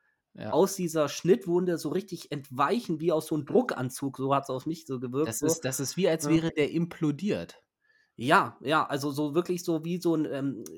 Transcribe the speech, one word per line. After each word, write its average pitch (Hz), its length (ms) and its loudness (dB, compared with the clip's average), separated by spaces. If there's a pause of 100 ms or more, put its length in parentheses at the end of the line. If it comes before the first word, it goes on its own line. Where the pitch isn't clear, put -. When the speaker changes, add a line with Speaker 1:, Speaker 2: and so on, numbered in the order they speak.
(340)
Speaker 1:
Ja. 110 180 -8
Speaker 2:
aus 180 240 4
dieser 156 320 0
Schnittwunde 180 680 2
so 156 120 -4
richtig 180 420 -6
entweichen, 147 680 0
wie 165 120 2
aus 156 160 0
so 165 80 0
einem 143 100 -2
Druckanzug. 135 720 0
So 135 160 2
hat's 139 160 0
auf 131 160 -4
mich 165 200 -6
so 131 140 -4
gewirkt, 131 360 -2
Speaker 1:
Das - 60 -6
Speaker 2:
so. 143 40 2
Speaker 1:
ist, - 180 0
das 131 160 -2
ist 131 160 -4
wie, 180 120 2
als 160 160 0
Speaker 2:
Ja. 151 40 -2
Speaker 1:
wäre 160 220 4
der 147 220 2
implodiert. 156 920 -2 (580)
Speaker 2:
Ja, 135 420 4
ja, 151 220 2
also 143 280 -4
so 147 240 -2
wirklich 175 280 -2
so 160 200 -2
wie 175 160 -4
so 165 160 2
ein, 156 80 2
ähm, 135 400 -4 (140)